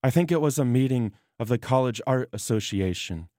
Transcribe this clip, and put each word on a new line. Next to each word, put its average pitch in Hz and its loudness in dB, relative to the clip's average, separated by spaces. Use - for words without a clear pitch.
I 131 6
think 170 2
it 160 2
was 147 0
a 143 2
meeting 123 0
of 113 -4
the 117 0
College 127 0
Art 131 0
Association 95 -4